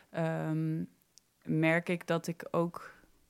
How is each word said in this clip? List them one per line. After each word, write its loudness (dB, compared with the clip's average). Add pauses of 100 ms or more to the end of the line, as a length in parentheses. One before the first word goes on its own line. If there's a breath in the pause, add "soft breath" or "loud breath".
(100)
ehm, -2 (580)
merk 2
ik -2
dat 0
ik -6
ook 0 (360)